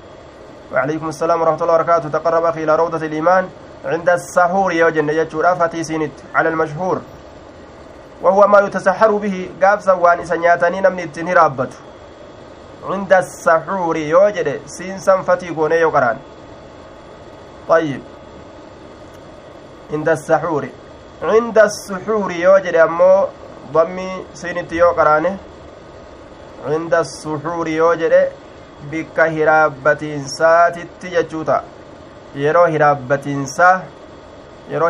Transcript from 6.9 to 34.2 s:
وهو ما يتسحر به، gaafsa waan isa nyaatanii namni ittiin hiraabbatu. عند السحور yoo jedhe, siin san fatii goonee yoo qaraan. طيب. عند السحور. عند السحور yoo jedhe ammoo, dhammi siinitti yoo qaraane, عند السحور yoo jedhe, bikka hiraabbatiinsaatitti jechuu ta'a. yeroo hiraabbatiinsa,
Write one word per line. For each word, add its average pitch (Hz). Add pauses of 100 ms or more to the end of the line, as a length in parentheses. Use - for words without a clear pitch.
وهو 190
ما 202
يتسحر 196
به، 196 (100)
gaafsa 196
waan 175
isa 170
nyaatanii 170
namni 180
ittiin 165
hiraabbatu. 156 (1120)
عند 190
السحور 170
yoo 165
jedhe, 147
siin 185
san 190
fatii 180
goonee 156
yoo 160
qaraan. 123 (1500)
طيب. 160 (1900)
عند 151
السحور. 156 (540)
عند 214
السحور 202
yoo 180
jedhe 170
ammoo, 175 (460)
dhammi 185
siinitti 170
yoo 170
qaraane, 156 (1300)
عند 160
السحور 160
yoo 160
jedhe, 170 (600)
bikka 160
hiraabbatiinsaatitti 156
jechuu 160
ta'a. 139 (680)
yeroo 170
hiraabbatiinsa, 139 (1040)